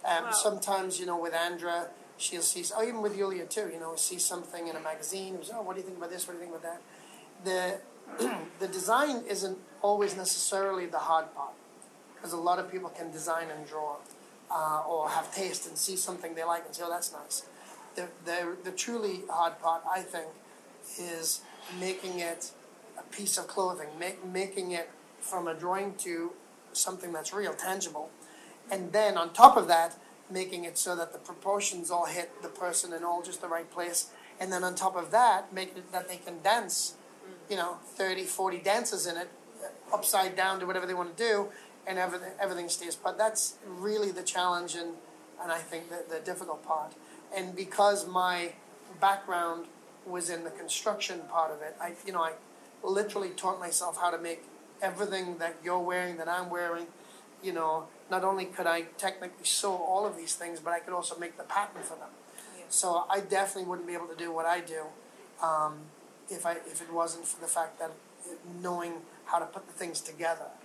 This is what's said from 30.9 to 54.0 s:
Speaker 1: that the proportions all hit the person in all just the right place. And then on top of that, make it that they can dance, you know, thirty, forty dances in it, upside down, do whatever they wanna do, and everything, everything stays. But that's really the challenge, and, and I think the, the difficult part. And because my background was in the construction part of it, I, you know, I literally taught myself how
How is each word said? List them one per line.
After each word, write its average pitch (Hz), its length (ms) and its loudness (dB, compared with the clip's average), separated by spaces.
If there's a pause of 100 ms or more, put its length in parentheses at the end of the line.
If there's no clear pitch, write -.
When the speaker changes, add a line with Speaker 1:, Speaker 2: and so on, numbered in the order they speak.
Speaker 1:
that 165 160 -4
the - 80 -12
proportions 185 720 -2
all 175 140 4
hit 165 360 -4
the - 60 -10
person 175 460 -2
in 165 100 -4
all 175 180 0
just 175 200 -8
the 180 80 -6
right 165 200 -2
place. 175 380 -2 (320)
And 190 120 -2
then 180 120 0
on 180 120 0
top 190 200 2
of 170 160 -2
that, 214 420 8
make 190 240 -4
it 180 140 -12
that 180 160 -4
they 180 100 -4
can 170 240 -10
dance, 202 520 4 (560)
you 202 80 0
know, 175 280 -2
thirty, 190 380 -2
forty 185 360 0
dances 196 460 2
in 170 120 -2
it, 175 120 -4 (640)
upside 190 440 4
down, 190 220 4
do 180 60 -2
whatever 185 200 0
they 180 80 -2
wanna 175 240 -2
do, 208 320 4 (360)
and 185 140 -2
everything, 180 400 0
everything 175 300 0
stays. 170 260 -2
But 185 220 -2
that's 220 380 4 (120)
really 202 440 0
the 180 120 -6
challenge, 175 520 2
and, 170 180 -4 (500)
and 170 80 -2
I 165 80 2
think 165 300 -8
the, 170 200 -6
the 160 120 -2
difficult 180 440 -6
part. 156 280 0 (420)
And 180 200 -4
because 196 520 6
my 180 460 2 (460)
background 175 680 2 (400)
was 180 240 -2
in 170 140 -4
the 165 80 -6
construction 180 800 -2
part 160 220 4
of 151 100 -6
it, 156 180 -8
I, 175 140 -4 (120)
you 190 80 -6
know, 175 100 2
I 160 100 0 (500)
literally 202 460 2
taught 185 300 -2
myself 170 380 0
how 175 140 4